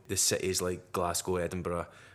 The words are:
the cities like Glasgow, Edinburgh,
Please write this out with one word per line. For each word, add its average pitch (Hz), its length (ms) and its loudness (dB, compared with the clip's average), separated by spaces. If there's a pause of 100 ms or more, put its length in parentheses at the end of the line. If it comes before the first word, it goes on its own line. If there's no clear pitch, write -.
the 98 100 -4
cities - 440 2
like 90 320 -4
Glasgow, 90 420 0
Edinburgh, 87 520 -2 (280)